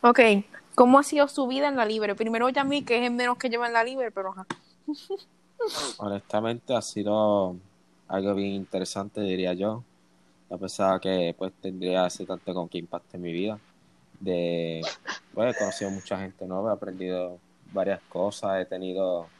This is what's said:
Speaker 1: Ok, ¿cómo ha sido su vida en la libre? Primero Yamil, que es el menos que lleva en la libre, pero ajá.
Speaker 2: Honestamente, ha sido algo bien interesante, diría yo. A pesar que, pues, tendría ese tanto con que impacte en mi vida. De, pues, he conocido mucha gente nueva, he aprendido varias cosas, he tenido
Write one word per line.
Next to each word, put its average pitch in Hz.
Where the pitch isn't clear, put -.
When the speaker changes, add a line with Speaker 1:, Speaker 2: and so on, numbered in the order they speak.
Speaker 1:
Ok, 240
¿cómo 254
ha 285
sido 285
su 277
vida 269
en 277
la 240
libre? 214
Primero 226
Yamil, 277
que 240
es 247
el 240
menos 247
que 254
lleva 233
en 233
la 233
libre, 247
pero 190
ajá. 185
Speaker 2:
Honestamente, 107
ha 110
sido 104
algo 98
bien 98
interesante, 98
diría 92
yo. 110
A 92
pesar 95
que, 90
pues, 92
tendría 92
ese 90
tanto 92
con 87
que -
impacte 87
en 87
mi 85
vida. 101
De, 85
pues, 117
he -
conocido 101
mucha 98
gente 95
nueva, 95
he -
aprendido 90
varias 95
cosas, 95
he 90
tenido 92